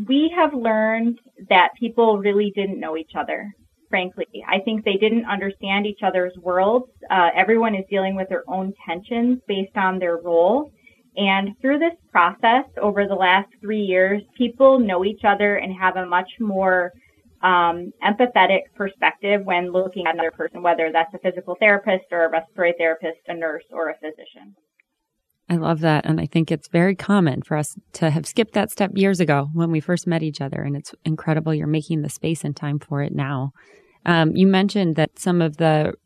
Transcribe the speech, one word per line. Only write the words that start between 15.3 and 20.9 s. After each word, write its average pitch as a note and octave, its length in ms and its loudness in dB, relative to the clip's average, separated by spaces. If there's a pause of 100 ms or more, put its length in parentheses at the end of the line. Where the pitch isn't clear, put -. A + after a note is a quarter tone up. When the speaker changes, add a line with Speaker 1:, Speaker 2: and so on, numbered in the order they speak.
Speaker 1:
and F#3+ 240 -6
have F#3 160 0
a F#3 100 -4
much F3+ 240 -2 (120)
more, F#3+ 500 0 (500)
um, F3 500 2 (120)
empathetic G3 580 2 (140)
perspective G3+ 680 -2
when F3+ 260 -2
looking F#3 360 -2
at E3 80 -2
another D#3+ 160 -4
person, E3+ 320 -8
whether E3 280 0